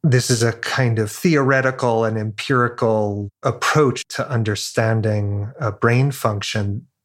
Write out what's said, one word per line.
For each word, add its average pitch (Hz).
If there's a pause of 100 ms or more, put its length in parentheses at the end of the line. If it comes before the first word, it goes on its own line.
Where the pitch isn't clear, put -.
this 127
is 113
a 117
kind 117
of 107
theoretical 131
and 110
empirical 107 (140)
approach 135
to -
understanding, 107
uh, 110
brain 120
function 104 (200)